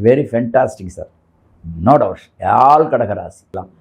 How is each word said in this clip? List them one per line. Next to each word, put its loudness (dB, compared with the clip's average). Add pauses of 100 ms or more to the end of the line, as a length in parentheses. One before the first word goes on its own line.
very 2
fantastic, -4 (100)
sir. -14 (800)
No 4
doubt. -6
ஆல் 4
கடகராசி. -6 (140)